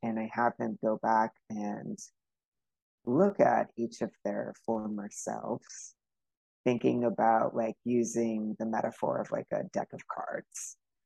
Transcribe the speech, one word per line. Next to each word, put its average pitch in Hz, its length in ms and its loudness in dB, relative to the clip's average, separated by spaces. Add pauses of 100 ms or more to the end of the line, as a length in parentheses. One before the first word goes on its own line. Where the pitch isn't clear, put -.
and 113 180 -2
I 110 120 -6
have 120 260 2
them 113 240 -4
go 110 160 2
back 113 340 2 (180)
and 107 480 -6 (1080)
look 185 340 4
at 117 360 4
each 117 260 -6
of - 120 -6 (100)
their 107 280 -4 (120)
former 107 460 -4
selves, - 840 -8 (680)
thinking 123 400 2
about, 113 520 4
like, 113 260 -2
using 113 760 0
the 113 80 -2
metaphor 113 540 -2
of, 107 100 -6
like, - 220 -4
a - 200 0
deck - 220 -4
of - 120 -14
cards. - 680 -10 (300)